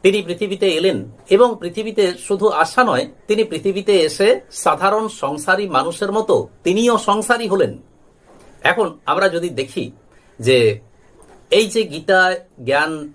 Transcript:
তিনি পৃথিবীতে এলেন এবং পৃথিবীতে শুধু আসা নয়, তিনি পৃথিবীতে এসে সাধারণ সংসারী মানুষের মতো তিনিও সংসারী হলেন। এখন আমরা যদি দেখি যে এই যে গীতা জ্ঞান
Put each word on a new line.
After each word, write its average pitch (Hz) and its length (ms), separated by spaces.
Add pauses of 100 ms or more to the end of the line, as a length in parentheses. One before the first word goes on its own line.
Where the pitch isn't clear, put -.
তিনি 196 200
পৃথিবীতে 190 460
এলেন 160 420 (180)
এবং 226 320
পৃথিবীতে 190 540
শুধু 202 340
আসা 170 360
নয়, 147 240 (200)
তিনি 214 160
পৃথিবীতে 190 560
এসে 196 400 (100)
সাধারণ 196 580
সংসারী 185 600
মানুষের 165 440
মতো 214 360 (160)
তিনিও 226 340
সংসারী 220 500
হলেন। 180 300 (840)
এখন 170 440
আমরা 185 220
যদি 170 200
দেখি 131 420 (500)
যে 117 400 (680)
এই 214 160
যে 220 160
গীতা 185 520 (300)
জ্ঞান 147 500